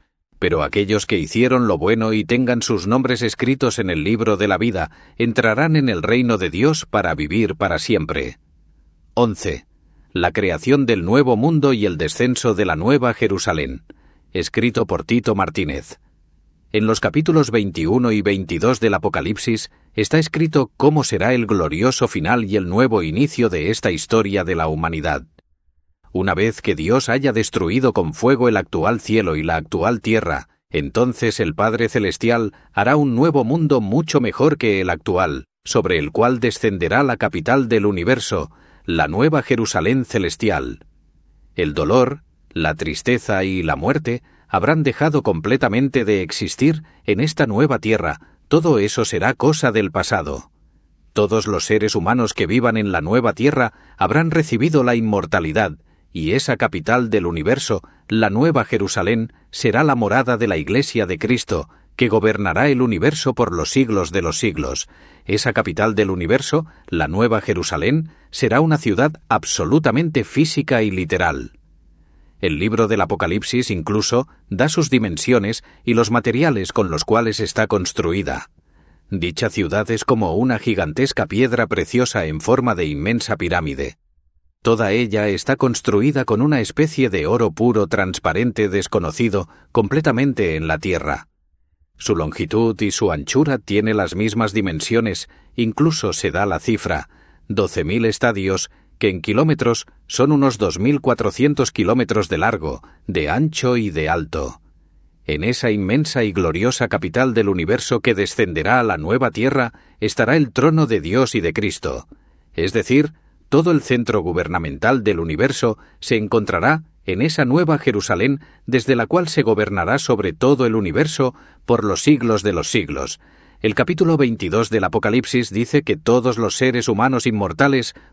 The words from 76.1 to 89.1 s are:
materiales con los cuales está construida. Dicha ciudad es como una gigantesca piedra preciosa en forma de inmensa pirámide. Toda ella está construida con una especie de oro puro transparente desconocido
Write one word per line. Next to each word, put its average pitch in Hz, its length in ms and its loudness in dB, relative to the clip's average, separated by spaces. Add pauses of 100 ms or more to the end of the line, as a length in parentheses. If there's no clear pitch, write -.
materiales 120 640 0
con 95 180 0
los 78 140 -4
cuales 113 340 0
está 107 280 -2
construida. 87 840 -4 (580)
Dicha 90 400 -4
ciudad 98 400 -2
es 113 140 -2
como 107 320 0
una 117 240 0
gigantesca 95 640 -2
piedra 113 420 0
preciosa 104 580 0
en 78 160 -4
forma 123 340 2
de 85 100 -2
inmensa 90 520 -2
pirámide. 78 580 -4 (640)
Toda 113 300 2
ella 107 380 0
está 101 260 -2
construida 127 720 0
con 113 160 2
una 147 180 2
especie 139 500 0
de 82 180 -2
oro 110 240 2
puro 107 360 2
transparente 101 800 0
desconocido 95 800 -2 (240)